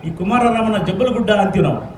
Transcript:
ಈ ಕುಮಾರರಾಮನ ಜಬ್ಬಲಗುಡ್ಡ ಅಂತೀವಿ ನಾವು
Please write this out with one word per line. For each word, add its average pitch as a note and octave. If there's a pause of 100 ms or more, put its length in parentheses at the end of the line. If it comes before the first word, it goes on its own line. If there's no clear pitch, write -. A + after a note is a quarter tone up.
ಈ D#3+
ಕುಮಾರರಾಮನ A3+
ಜಬ್ಬಲಗುಡ್ಡ G#3+
ಅಂತೀವಿ F#3+
ನಾವು B2+ (180)